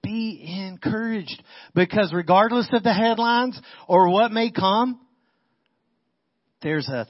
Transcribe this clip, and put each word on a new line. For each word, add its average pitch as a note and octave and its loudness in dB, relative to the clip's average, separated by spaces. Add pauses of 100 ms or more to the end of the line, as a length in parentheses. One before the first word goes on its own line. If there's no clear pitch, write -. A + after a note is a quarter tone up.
Be G3 -8
encouraged, G#3+ -6 (320)
because F3+ 2
regardless G3 2
of A3+ 0
the A#3 2
headlines A#3 0 (300)
or F3+ 6
what G#3 2
may A3+ -2
come, A3 0 (1600)
there's D3+ -4
a B2 -6